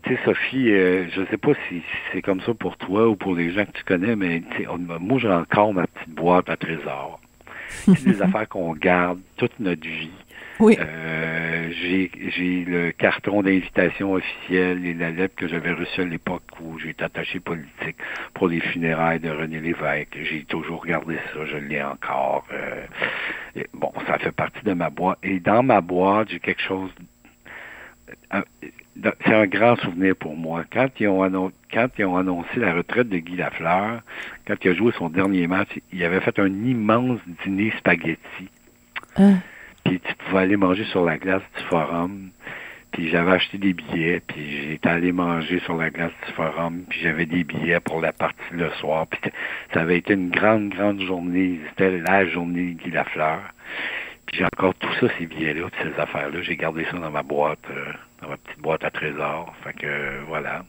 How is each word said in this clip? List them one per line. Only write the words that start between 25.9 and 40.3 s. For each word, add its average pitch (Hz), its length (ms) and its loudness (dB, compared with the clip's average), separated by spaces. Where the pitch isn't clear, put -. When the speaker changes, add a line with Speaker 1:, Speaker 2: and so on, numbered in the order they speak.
Speaker 1:
j'ai 92 80 -8
quelque - 240 -2
chose, 95 280 -4
euh, 98 80 -2
c'est - 80 8
un 107 140 8
grand 110 300 6
souvenir 92 400 2
pour 78 180 -8
moi. 82 380 -4
Quand 127 160 2
ils 110 80 2
ont 95 160 4
annon-, 92 300 0
quand 117 140 2
ils 107 60 0
ont 90 120 0
annoncé 92 400 -2
la 101 180 2
retraite 113 340 0
de 92 100 0
Guy 82 180 -6
Lafleur, 92 640 0
quand 104 200 -2
il 95 80 6
a - 20 4
joué 113 240 4
son 85 100 -2
dernier 92 380 2
match, 90 220 0
il 90 100 -4
avait 87 160 2
fait 113 220 0
un 98 80 4
immense 113 720 2
dîner 98 340 0
spaghetti. 85 720 -2
Speaker 2:
Hein ? 196 200 10
Speaker 1:
Puis 92 160 2
tu - 160 -6
pouvais - 240 0